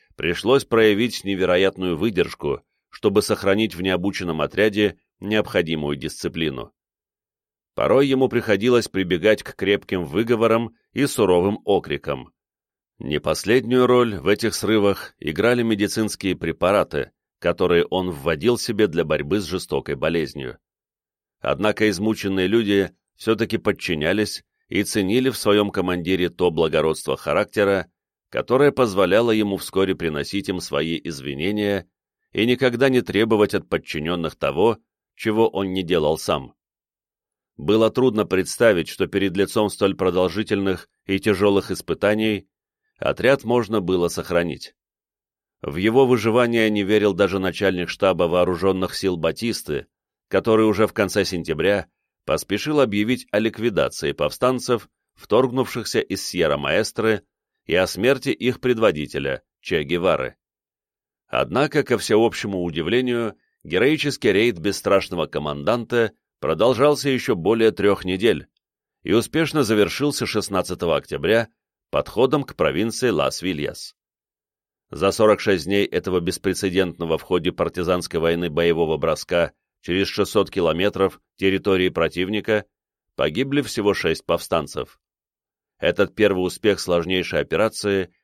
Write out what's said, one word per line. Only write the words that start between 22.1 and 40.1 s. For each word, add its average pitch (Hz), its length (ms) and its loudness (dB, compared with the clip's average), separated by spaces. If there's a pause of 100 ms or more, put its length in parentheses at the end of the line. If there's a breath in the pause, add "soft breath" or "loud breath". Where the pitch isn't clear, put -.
люди 101 460 2 (240)
все-таки 110 420 -2
подчинялись 92 840 -2 (240)
и 101 160 -2
ценили 113 460 0
в 107 80 -4
своем 104 340 2
командире 90 580 -2
то 87 220 0
благородство 78 640 0
характера, 98 760 -2 (380)
которое 135 420 2
позволяло 107 600 2
ему 104 260 0
вскоре 95 380 -2
приносить 85 540 -4
им 92 100 -4
свои 80 440 -2
извинения 87 840 -4 (420)
и 110 140 -2
никогда 123 440 2
не 127 120 4
требовать 104 540 2
от 87 120 -6
подчиненных 82 680 -4
того, 80 420 0 (380)
чего 113 340 2
он 95 240 -4
не 95 80 -2
делал 80 380 0
сам. 71 340 -4 (1040)
Было 107 320 2
трудно 110 360 2
представить, 92 600 2
что - 200 -4
перед 95 280 -2
лицом 101 340 0
столь 98 260 -2
продолжительных 92 960 -2 (160)